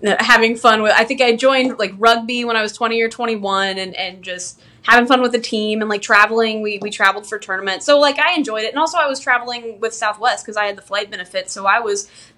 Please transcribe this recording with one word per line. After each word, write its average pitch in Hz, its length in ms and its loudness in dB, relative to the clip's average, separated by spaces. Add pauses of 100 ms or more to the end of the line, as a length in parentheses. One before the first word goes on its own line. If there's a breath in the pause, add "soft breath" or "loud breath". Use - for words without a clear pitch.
(200)
having 226 360 4
fun 220 240 4
with, 214 140 4
I 214 80 6
think 262 180 -2
I 240 140 4
joined, 254 420 2
like, 196 220 -4
rugby 233 460 2
when 233 100 -2
I 220 80 0
was 214 100 -4
twenty 226 300 -2
or 226 60 0
twenty-one 196 720 -2
and, 185 180 -8
and 185 260 -10
just 180 380 -12 (220 soft breath)
having 240 260 6
fun 262 120 4
with 240 120 0
the 240 80 0
team 214 400 -2
and, 214 100 -2
like, 208 120 -2
traveling. 220 600 2
We, 208 160 -6
we 202 120 -8
traveled 208 360 0
for 220 100 -8
tournaments. 190 480 -6
So, 294 140 4
like, 285 220 2
I 330 140 -2
enjoyed 220 280 -4
it. 220 80 -4
And 269 80 -6
also 320 180 -2
I 302 120 2
was 269 100 -4
traveling 240 640 -4
with 220 120 -4
Southwest 208 540 -4
'cause 208 100 -12
I 208 100 -2
had 202 100 -6
the 190 60 -20
flight 208 280 -6
benefit. 185 400 -10
So 196 160 -8
I 208 140 2
was 208 280 -4 (300 loud breath)